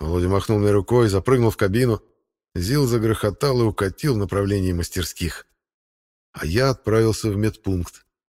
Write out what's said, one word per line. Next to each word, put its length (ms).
Володя 280
махнул 300
мне 120
рукой, 380
запрыгнул 420
в 60
кабину. 460
зил 320
загрохотал 760
и 40
укатил 500
в 40
направлении 540
мастерских. 760
А 120
я 240
отправился 640
в 60
медпункт. 680